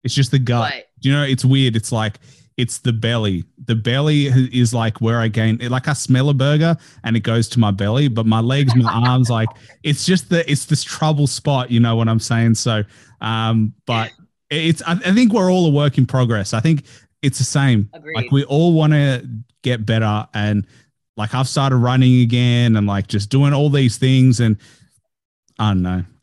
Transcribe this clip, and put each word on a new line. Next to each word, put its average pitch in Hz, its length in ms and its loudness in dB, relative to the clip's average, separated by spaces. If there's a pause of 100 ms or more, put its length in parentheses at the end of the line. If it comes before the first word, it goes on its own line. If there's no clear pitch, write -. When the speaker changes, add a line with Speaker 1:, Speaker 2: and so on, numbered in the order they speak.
Speaker 1:
It's 127 120 -6
just 139 160 0
the 139 80 2
gut. 123 340 -2
Speaker 2:
But 123 120 -16 (140)
Speaker 1:
Do 131 100 -2
you 139 60 2
know, 147 80 0
it's 131 220 -2
weird. 131 300 2
It's 110 160 -4
like, 110 280 -4 (380)
it's 123 220 -6
the 123 140 -2
belly. 110 500 -4 (220)
The 117 100 0
belly 139 520 0
h-, 131 260 2
is, 123 200 2
like, 113 280 -2
where 117 180 0
I 113 80 0
gain, 110 300 0 (120)
like, 127 180 -4
I 151 60 -2
smell 131 360 0
a 143 40 2
burger 151 440 2 (260)
and 113 120 -2
it 113 60 0
goes 113 280 0
to - 100 -2
my 107 120 2
belly, 104 360 0
but 113 180 -2
my 110 140 2
legs, 127 360 0
my 120 180 4
Speaker 2:
<laughs> 117 140 0
Speaker 1:
arms, 127 220 2
like, 110 200 -2 (340)
it's 143 220 -4
just 180 240 0
the, 170 220 0
it's 143 140 -2
this - 180 -2
trouble 147 440 -2
spot, 127 440 -4
you 117 80 2
know 117 160 2
what 113 120 0
I'm 113 120 2
saying? 117 360 2
So, 107 280 -2 (380)
um, 113 520 -2 (120)
but 113 260 -4 (380)
it's, 156 360 0
I, 165 80 -2
I 185 200 -2
think 226 200 4
we're 190 180 2
all 185 140 2
a 156 60 2
work 143 260 0
in 131 80 4
progress. 117 480 -2
I 113 60 -2
think 151 260 0 (360)
it's 139 160 -2
the 135 60 -2
same. 123 500 0
Like, - 80 -20
Speaker 2:
Agreed. - 300 -6
Speaker 1:
we 139 140 2
all 165 280 2
wanna 151 500 2 (380)
get 123 240 -2
better, 110 480 -2
and, 104 340 -2 (480)
like, 107 180 -6
I've 127 140 -2
started 135 300 0
running 127 440 4
again 120 540 2
and, 104 120 0
like, 98 200 -4
just 104 220 -4
doing 143 240 2
all 147 160 0
these 135 280 0
things, 131 420 4
and 113 180 2 (1000)
I 110 100 0
don't 92 140 0
know. 92 200 -4 (200)